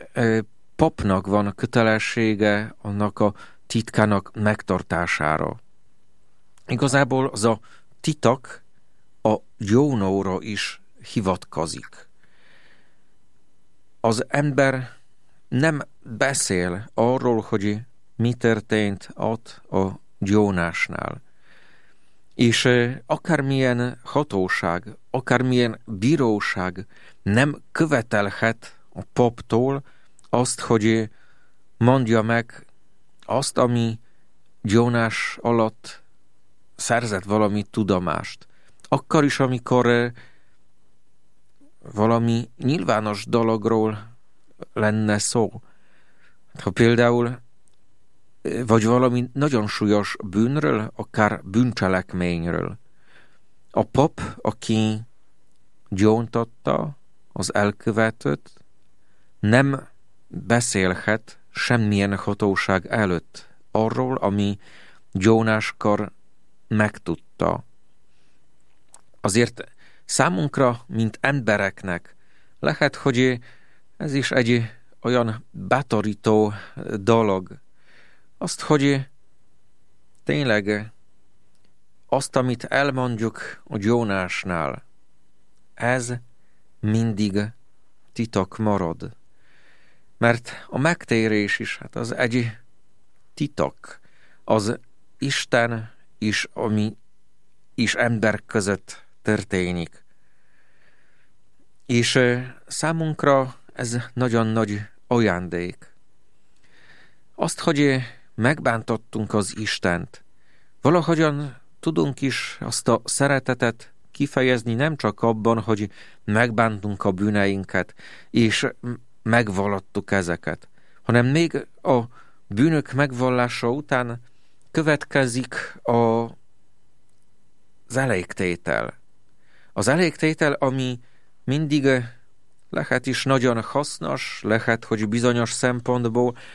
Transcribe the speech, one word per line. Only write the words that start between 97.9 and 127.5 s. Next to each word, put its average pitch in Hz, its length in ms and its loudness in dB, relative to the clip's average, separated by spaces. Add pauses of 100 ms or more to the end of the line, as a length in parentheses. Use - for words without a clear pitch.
ember 110 500 0
között - 600 -4 (160)
történik. 90 840 -4 (1800)
És, 120 300 2
ö, 123 240 4 (280)
számunkra 147 880 0 (180)
ez 120 240 -4 (160)
nagyon 117 340 2
nagy 107 340 -2 (260)
ajándék. 90 880 -2 (1400)
Azt, - 240 -2
hogy 143 420 2 (360)
megbántottunk 113 960 -2
az 101 240 0
Istent, 92 640 -4 (580)
valahogyan 151 760 2 (220)
tudunk 156 420 -2
is - 380 -4
azt - 280 -4
a 117 160 4
szeretetet 131 880 -2 (180)
kifejezni 127 640 0
nem 147 220 0
csak 110 260 -2
abban, 113 380 2
hogy 104 300 0 (340)
megbántunk 107 800 0
a 101 80 2
bűneinket, 98 800 0 (360)
és 117 380 2 (120)
m-, 120 120 -8 (320)
megvallottuk 101 880 0
ezeket, 85 580 -2 (340)
hanem 120 220 4
még 143 420 0 (140)
a 127 180 4 (480)
bűnök 143 440 0
megvallása 123 800 0
után 123 500 -4 (500)
következik 139 1120 -2
a, - 80 -2 (2000)